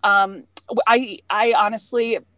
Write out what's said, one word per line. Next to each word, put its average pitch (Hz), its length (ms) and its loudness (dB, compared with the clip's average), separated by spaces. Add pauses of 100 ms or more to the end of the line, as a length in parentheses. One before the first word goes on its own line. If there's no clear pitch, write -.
Um, 196 400 2 (240)
w-, - 200 -2
I, 233 320 0 (100)
I 226 240 0
honestly 220 680 -2 (180)